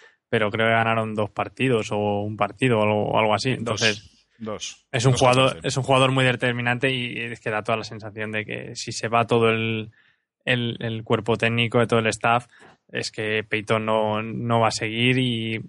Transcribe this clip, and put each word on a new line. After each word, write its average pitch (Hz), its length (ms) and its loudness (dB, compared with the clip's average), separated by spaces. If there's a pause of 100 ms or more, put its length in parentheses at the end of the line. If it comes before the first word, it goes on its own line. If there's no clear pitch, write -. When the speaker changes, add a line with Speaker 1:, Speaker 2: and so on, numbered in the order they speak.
(280)
Speaker 1:
pero 110 220 0
creo 113 160 0
que 113 60 4
ganaron 113 420 0
dos 107 160 -2
partidos 113 600 -2
o 104 300 0
un 107 140 -6
partido 107 440 2
o - 20 4
algo, 107 280 2
o 113 80 2
algo 107 160 4
así. 117 160 0
Speaker 2:
Dos. 117 80 -2
Speaker 1:
Entonces, 110 680 -2 (120)
Speaker 2:
Dos. - 520 -10
Speaker 1:
es 117 140 -2
un 131 80 6
Speaker 2:
Dos 104 80 2
Speaker 1:
jugador, 131 240 6
Speaker 2:
partidos. 82 220 -2
Speaker 1:
es 131 100 -4
un 135 80 -2
jugador 131 260 4
muy 131 140 2
determinante 120 680 0
y 123 280 -6
es 117 220 -10
que - 100 -6
da 107 120 -2
toda 113 160 0
la 104 60 -6
sensación 107 480 -10
de 107 120 -4
que 120 300 -10
si - 160 -10
se - 160 -8
va 113 200 2
todo 113 240 4
el, 113 420 -2 (520)
el, 120 360 -2
el 113 240 -6
cuerpo 110 320 0
técnico, 117 420 0
de 117 80 4
todo 117 140 2
el 110 80 2
staff, 117 380 0 (440)
es - 220 -6
que 107 320 -4
Peyton 110 400 -2
no, 107 380 0
no 117 380 0
va 110 80 6
a 107 40 0
seguir 117 460 0
y 113 500 -2